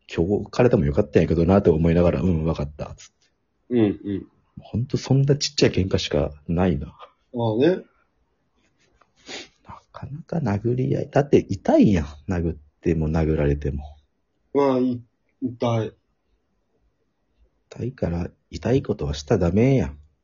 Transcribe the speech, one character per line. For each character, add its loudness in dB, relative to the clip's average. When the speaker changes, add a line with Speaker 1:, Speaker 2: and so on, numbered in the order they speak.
Speaker 1:
今 -2
日 -16
か 0
ら 4
で 4
も 2
よ -2
か 2
っ -10
た 2
ん 4
や 0
け 0
ど 2
な 4
っ 4
て 4
思 2
い 2
な 4
が 4
ら、 -4
「う -2
ん、 0
わ -2
か -6
っ -8
た」、 -14
つ -20
っ -20
て。 -20
Speaker 2:
う -2
ん、 2
う -8
ん。 -8
Speaker 1:
ほ -8
ん -4
と -2
そ -2
ん 4
な 2
ち -6
っ -20
ち 4
ゃ 6
い 2
喧 0
嘩 0
し -6
か -2
な 0
い 0
な。 -12
Speaker 2:
あ -2
あ -4
ね。 2
Speaker 1:
な -20
か -14
な -14
か -6
殴 -2
り -2
合 -4
い。 -10
だ 2
っ -6
て 6
痛 2
い 6
や 2
ん。 -6
殴 -2
っ -10
て 0
も 0
殴 0
ら 0
れ 2
て -6
も。 -10
Speaker 2:
ま 2
あ、 0
い-、 -2
痛 -2
い。 -8
Speaker 1:
痛 -10
い -8
か -4
ら、 -4
痛 -4
い 2
こ -4
と -6
は -4
し -10
た 2
ら 0
ダ 0
メ 4
や 0
ん。 -12